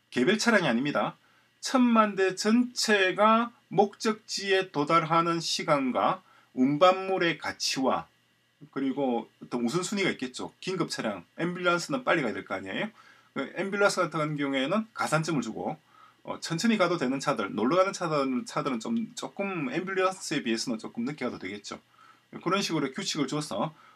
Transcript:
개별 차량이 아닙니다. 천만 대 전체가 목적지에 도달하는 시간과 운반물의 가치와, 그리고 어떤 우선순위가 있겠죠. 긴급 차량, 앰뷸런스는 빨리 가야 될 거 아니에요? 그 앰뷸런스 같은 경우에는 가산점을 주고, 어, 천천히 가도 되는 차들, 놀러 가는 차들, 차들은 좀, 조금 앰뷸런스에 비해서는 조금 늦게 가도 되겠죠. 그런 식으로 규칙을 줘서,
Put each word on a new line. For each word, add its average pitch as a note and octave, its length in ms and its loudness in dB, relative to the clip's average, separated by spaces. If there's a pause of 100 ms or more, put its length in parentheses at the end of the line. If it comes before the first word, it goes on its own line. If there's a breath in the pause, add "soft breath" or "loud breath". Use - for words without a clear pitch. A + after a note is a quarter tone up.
(100)
개별 D#3+ 280 4
차량이 G#3 300 2
아닙니다. B2+ 480 0 (440 soft breath)
천만 A3+ 540 4
대 F#3 220 2
전체가 A3 1160 4 (160)
목적지에 G3 1000 0
도달하는 E3 720 2
시간과 C3+ 840 0 (320 soft breath)
운반물의 F3+ 840 4
가치와, - 680 -2 (640)
그리고 C3 600 -2 (120)
어떤 A#2+ 220 -4
우선순위가 F3 460 -2
있겠죠. G#2+ 500 -8
긴급 F3+ 300 -4
차량, G#2 340 -6 (120)
앰뷸런스는 F3 680 -2
빨리 E3+ 180 2
가야 A2+ 100 -2
될 F#2+ 120 -8
거 G2+ 100 -8
아니에요? G2+ 360 -6 (440 soft breath)
그 C#3 200 -6
앰뷸런스 G3 560 0
같은 D3+ 260 -2
경우에는 C#3 580 0
가산점을 D3+ 480 0
주고, G#2+ 360 -6 (440 soft breath)
어, - 180 -12
천천히 G#3 380 2
가도 F3 180 2
되는 C3+ 240 0
차들, A2 340 -2
놀러 A#2 220 2
가는 F#3+ 160 4
차들, C#3 540 -2
차들은 C#3 340 -4
좀, A#2 340 -4
조금 F3 540 -6
앰뷸런스에 F#3 760 -2
비해서는 A2+ 340 -2
조금 A2+ 260 -8
늦게 D3 200 -6
가도 G#2 140 -6
되겠죠. G2+ 420 -10 (640 soft breath)
그런 G3 200 0
식으로 D3 300 -2
규칙을 D#3+ 340 -4
줘서, D3 480 -6 (220 soft breath)